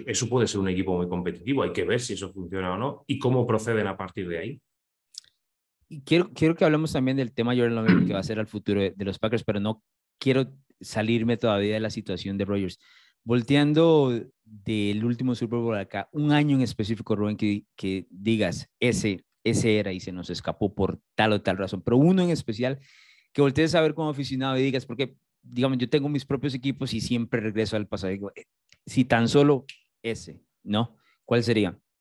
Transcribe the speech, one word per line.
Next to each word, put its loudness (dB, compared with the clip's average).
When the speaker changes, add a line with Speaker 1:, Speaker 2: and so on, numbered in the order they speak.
Speaker 1:
eso -2
puede 2
ser -2
un -2
equipo -2
muy -2
competitivo. -4
Hay -2
que -2
ver -2
si -8
eso -10
funciona -6
o -6
no -6
y -4
cómo 2
proceden 0
a -6
partir -8
de -4
ahí. -10
Speaker 2:
Y -14
quiero, 2
quiero 2
que 2
hablemos 2
también 0
del -2
tema 0
Jordan 2
Love, 4
que -2
va -2
a -4
ser -4
el -4
futuro -2
de, 2
de -8
los -4
Packers, -2
pero -2
no -4
quiero 2
salirme 0
todavía 2
de -2
la -4
situación -6
de 0
Rodgers. -4
Volteando 4
del -2
último 0
Super -4
Bowl -2
acá, -8
un 2
año 4
en 4
específico, -2
Rubén, 0
que, 0
que -4
digas, -2
"Ese, 0
ese 2
era -2
y -6
se -12
nos -10
escapó -4
por -2
tal 4
o 0
tal -2
razón", -4
pero 4
uno 6
en 2
especial -4
que 2
voltees 2
a 4
ver 2
como -4
aficionado -2
y 2
digas, -2
porque, -6
digamos, -2
yo -2
tengo 2
mis -2
propios -4
equipos -4
y -2
siempre -4
regreso -2
al -4
pasado -6
y -6
digo, -10
"Eh, -20
si 0
tan 2
solo 4
ese", -8
¿no? -2
¿Cuál 2
sería? 2